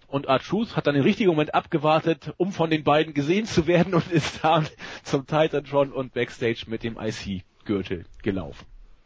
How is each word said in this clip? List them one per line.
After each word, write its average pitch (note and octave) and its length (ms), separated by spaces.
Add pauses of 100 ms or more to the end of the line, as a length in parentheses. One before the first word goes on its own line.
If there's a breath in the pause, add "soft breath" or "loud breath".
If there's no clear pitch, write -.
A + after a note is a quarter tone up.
und C#3 180
R-Truth E3+ 500
hat D#3 120
dann C#3+ 80
den C#3 80
richtigen G3 260
Moment D3+ 240
abgewartet, D#3 840
um F#3 140
von E3 200
den D#3 120
beiden D#3 300
gesehen E3+ 320
zu E3+ 220
werden F3 260
und E3+ 180
ist - 320
dann D#3 240 (360 loud breath)
zum C#3 240
Titantron C#3+ 640
und C3 200
Backstage A#2+ 540
mit A2+ 160
dem A2+ 160
I-C-Gürtel G2 1080 (180)
gelaufen. F2+ 420 (400)